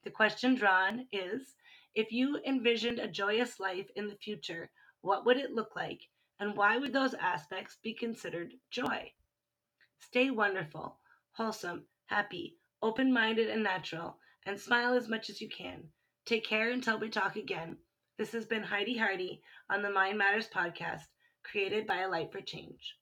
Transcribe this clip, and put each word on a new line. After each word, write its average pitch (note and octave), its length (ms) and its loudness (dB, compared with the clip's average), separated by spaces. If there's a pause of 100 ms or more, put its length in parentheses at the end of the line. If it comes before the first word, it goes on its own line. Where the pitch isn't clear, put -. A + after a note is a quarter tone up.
The G3 60 -6
question A3 460 4
drawn G3+ 560 4
is, G3+ 420 -6 (400)
if A3 160 0
you C4 340 0
envisioned A#3 540 2
a G#3+ 100 -4
joyous G#3 520 0
life F#3+ 340 -2
in G#3+ 140 -6
the G#3 80 -10
future, E3 540 -8 (320)
what - 220 0
would B3 120 8
it C#4 160 -4
look - 240 -4
like, E3+ 240 -6 (400)
and G3+ 160 -2
why G#3 200 6
would C4 160 -2
those C4 220 2
aspects F#3+ 680 -4
be A3+ 120 -6
considered A3 580 -6 (180)
joy? - 420 -4 (880)
Stay B3+ 300 2
wonderful, G3 640 0 (360)
wholesome, - 520 -4 (220)
happy, - 500 -2 (260)
open-minded, A3+ 680 4
and G#3+ 140 0
natural, F#3 560 -4 (260)
and G3 160 -6
smile A#3+ 340 4
as A#3 140 2
much A3 220 -4
as G3 100 -14
you G#3+ 80 -10
can. F3 360 -12 (420)
Take A3+ 180 0
care A3 260 0
until A#3+ 280 0
we A3 100 -4
talk G3 280 0
again. E3+ 400 -6 (420)
This G#3+ 140 -4
has A3+ 120 -4
been A3 180 -2
Heidi G#3 340 -2
Hardy F#3+ 440 -2 (300)
on G3 120 0
the G3+ 80 0
Mind G3 280 2
Matters G3+ 300 2
podcast, E3+ 580 -4 (360)
created G#3 440 -2
by F#3 140 0
A F#3+ 80 -2
Light E3 220 -2
for G3 100 -10
Change. - 600 -14